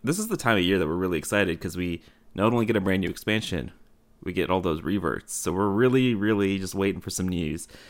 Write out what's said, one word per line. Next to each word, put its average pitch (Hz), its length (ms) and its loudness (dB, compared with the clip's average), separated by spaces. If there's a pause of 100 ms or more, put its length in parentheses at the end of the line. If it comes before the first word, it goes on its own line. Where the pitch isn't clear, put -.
this 165 160 -2
is 220 80 -6
the 196 100 -2
time 113 200 2
of 90 60 4
year 92 140 4
that 85 80 2
we're 78 80 -2
really 90 240 0
excited 90 420 0
'cause 87 160 -8
we 87 280 -4 (320)
not 110 180 2
only 117 140 2
get 120 80 2
a 101 60 2
brand 95 200 2
new 85 80 -2
expansion, 101 640 -4 (520)
we 90 100 -6
get 87 160 0
all 92 120 2
those 82 200 0
reverts. 85 520 -2
So - 180 -4
we're 98 180 2
really, 123 460 4
really 101 420 2
just 95 160 -6
waiting 98 280 0
for 95 100 -10
some 92 160 -2
news. 85 400 -4 (220)